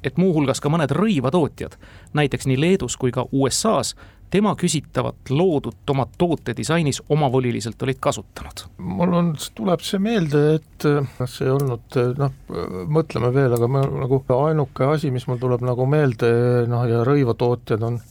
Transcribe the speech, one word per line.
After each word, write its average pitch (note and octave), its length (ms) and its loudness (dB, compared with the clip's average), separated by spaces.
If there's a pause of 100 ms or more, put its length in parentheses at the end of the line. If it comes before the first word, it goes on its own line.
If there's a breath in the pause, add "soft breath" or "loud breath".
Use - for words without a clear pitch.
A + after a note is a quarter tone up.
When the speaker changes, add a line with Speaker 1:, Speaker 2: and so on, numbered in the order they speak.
Speaker 1:
et - 140 -4
muuhulgas D#3 440 2
ka D3 100 -2
mõned D#3+ 220 0
rõivatootjad, F3 840 0 (340 loud breath)
näiteks C#3+ 360 0
nii C3 120 2
Leedus E3 380 0
kui B2 140 0
ka B2+ 160 -4
U C3+ 220 0
S - 160 -2
A-s, F#3+ 300 0 (320 loud breath)
tema G3 280 2
küsitavat C3 760 -4
loodut C#3+ 600 0
oma C3+ 260 0
toote D#3+ 420 -2
disainis D3+ 520 0
omavoliliselt B2 760 0
olid B2+ 180 -2
kasutanud. - 640 -6 (120)
Speaker 2:
Mul F3+ 380 -2
on, F3 140 2 (240)
tuleb F#3+ 340 -2
see G3 160 -2
meelde, F3 400 2 (120)
et, - 340 -4
äh, C#3+ 240 0 (120)
see B2+ 220 -6
ei C3 80 2
olnud, C3+ 320 -2 (120)
äh, B2 180 0
noh, C#3 180 -2 (540)
mõtleme D3 460 0
veel, C3+ 200 4
aga A#2+ 160 2
me, C3+ 140 2 (100)
nagu C3+ 300 0 (120)
ainuke D3 540 0
asi, D3+ 220 0
mis B2 160 -4
mul B2+ 100 -4
tuleb B2 240 0
nagu B2 240 0
meelde, C3 480 2 (340)
noh, A#2+ 200 0
ja A#2 180 2
rõivatootjad A#2+ 800 2
on, A#2 260 -4